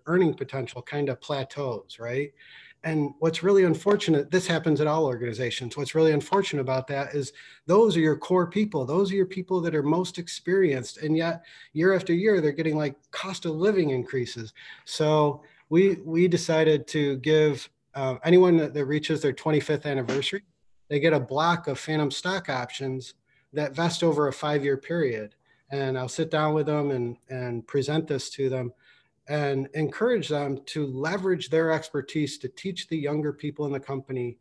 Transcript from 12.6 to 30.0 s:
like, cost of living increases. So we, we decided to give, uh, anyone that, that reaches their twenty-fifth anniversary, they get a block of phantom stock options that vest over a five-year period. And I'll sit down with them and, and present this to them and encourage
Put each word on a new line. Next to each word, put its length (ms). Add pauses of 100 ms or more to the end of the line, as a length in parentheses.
like, 200 (160)
cost 320
of 80
living 380
increases. 600 (320)
So 600 (240)
we, 360
we 220
decided 600
to 300
give, 500 (260)
uh, 300
anyone 320
that, 180
that 120
reaches 360
their 100
twenty-fifth 540
anniversary, 560 (460)
they 100
get 140
a 80
block 480
of 100
phantom 320
stock 380
options 640 (400)
that 220
vest 260
over 260
a 40
five-year 460
period. 560 (360)
And 260
I'll 120
sit 220
down 240
with 120
them 240
and, 260 (120)
and 380
present 420
this 220
to 180
them 240 (560)
and 460
encourage 540